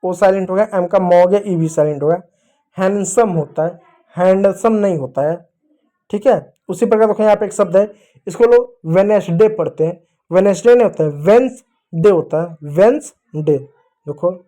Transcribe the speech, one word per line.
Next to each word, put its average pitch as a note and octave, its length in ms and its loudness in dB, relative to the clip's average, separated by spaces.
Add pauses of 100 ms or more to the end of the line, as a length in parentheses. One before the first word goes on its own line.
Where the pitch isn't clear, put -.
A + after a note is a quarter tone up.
ओ F#3 100 -6
साइलेंट F#3+ 380 0
हो F#3 40 -4
गया, G#3 200 0
एम F3+ 120 -2
का F3 120 -2
म F#3 140 0
हो F3 140 6
गया, F#3+ 200 2
ई G3 100 -4
भी E3 120 -2
साइलेंट D3+ 340 -2
हो C#3+ 60 0
गया, F3 140 0 (540)
हैनसम G3 540 -2
होता D#3 340 -4
है, F3 160 -6 (360)
हैंडसम F#3+ 560 0
नहीं G3+ 260 -2
होता C3+ 320 -4
है, E3 60 -4 (720)
ठीक G3+ 160 -6
है। G3+ 280 0 (140)
उसी F#3 180 -4
प्रकार A3 200 0
देखो G#3+ 160 -2
यहाँ G#3+ 140 4
पे G#3 100 -4
एक F#3+ 60 -8
शब्द F3+ 240 -4
है, G#3 160 2 (340)
इसको G3+ 180 -2
लोग A#3+ 320 2 (100)
वेनेसडे F#3+ 640 2
पढ़ते F3+ 360 -4
हैं, E3+ 160 -6 (300)
वेनेसडे G3 440 2
नहीं B3 100 4
होता F3+ 200 -2
है, D#3 60 -2
वेन्सडे F#3 1000 0
होता E3 320 0
है, E3 300 -12
वेन्सडे। D#3 840 0 (480)
देखो D3+ 240 -4 (180)